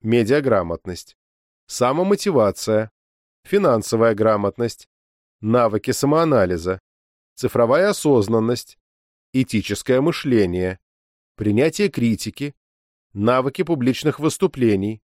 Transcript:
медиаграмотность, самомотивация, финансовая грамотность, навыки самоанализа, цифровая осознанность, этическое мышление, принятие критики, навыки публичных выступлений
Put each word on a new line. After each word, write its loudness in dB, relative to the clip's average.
медиаграмотность, 0
самомотивация, 0
финансовая 2
грамотность, -2
навыки 0
самоанализа, 0
цифровая 2
осознанность, 0
этическое -2
мышление, 0
принятие 0
критики, -4
навыки 0
публичных -2
выступлений -2